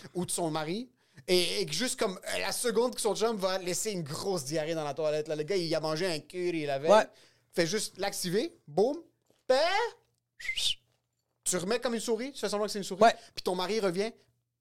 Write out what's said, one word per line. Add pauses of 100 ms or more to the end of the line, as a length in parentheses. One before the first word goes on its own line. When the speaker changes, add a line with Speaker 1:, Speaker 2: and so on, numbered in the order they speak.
(120)
Speaker 1:
ou
de
son
mari. (380)
Et,
et
que
juste
comme, (160)
euh,
la
seconde
que
son
chum
va
laisser
une
grosse
diarrhée
dans
la
toilette,
là,
le
gars,
il
a
mangé
un
curry
la
veille.
Speaker 2:
Ouais. (480)
Speaker 1:
Fait
juste
l'activer,
boum, (500)
père. (1900)
Tu
remets
comme
une
souris,
tu
fais
semblant
que
c'est
une
souris,
Speaker 2:
Ouais. (200)
Speaker 1:
puis
ton
mari
revient, (500)